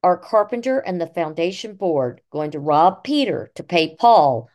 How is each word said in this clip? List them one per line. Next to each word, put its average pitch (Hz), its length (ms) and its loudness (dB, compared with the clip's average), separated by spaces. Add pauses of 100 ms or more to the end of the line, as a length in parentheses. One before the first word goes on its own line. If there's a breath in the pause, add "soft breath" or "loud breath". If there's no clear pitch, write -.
are - 160 2
Carpenter 240 600 -2
and 185 220 -6
the 165 60 -4
foundation 170 680 -6
board 147 460 -2 (100)
going 151 200 -6
to 151 100 -10
rob 156 420 2
Peter 247 520 -2
to - 80 -14
pay 160 340 -2
Paul 147 580 4